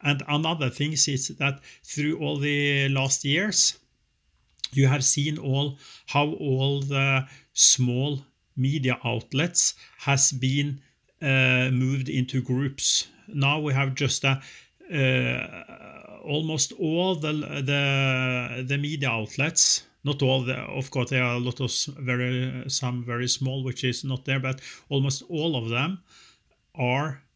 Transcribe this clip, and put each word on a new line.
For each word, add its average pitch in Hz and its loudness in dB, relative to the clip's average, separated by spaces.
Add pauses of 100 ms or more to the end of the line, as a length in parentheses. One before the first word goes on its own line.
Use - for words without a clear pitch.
And 143 0
another 151 0
thing 147 -4
is 139 0 (100)
that 139 -2 (220)
through 147 -2
all 147 -2
the 143 2
last 135 0
years, 175 2 (920)
you 135 6
have 135 2
seen 151 0
all, 139 -2 (300)
how 147 2
all 139 0
the 135 2 (280)
small 131 2 (320)
media 131 2
outlets 135 0 (240)
has 139 2
been, 139 0 (400)
uh, 131 4
moved 131 2
into 127 0
groups. 135 0 (200)
Now 143 0
we 147 0
have 135 2
just - 0
a, 135 2 (520)
uh, 127 0 (320)
almost 156 -2
all 175 0
the, 151 -2
the, 135 0
the 139 0
media 143 -2
outlets, 117 0 (200)
not 143 0
all, 131 4
the, 127 -4
of 135 -6
course, 127 -2
there 127 2
are 120 0
a 123 -2
lot 123 -4
of 123 -2
s-, - -4
very, 127 -2
some 123 -4
very 123 -4
small, 131 -2
which 123 -6
is 165 -2
not 131 -6
there, 135 0
but 131 -4 (300)
almost 139 0
all 160 -2
of 113 -2
them 147 -2 (760)
are 135 -2 (140)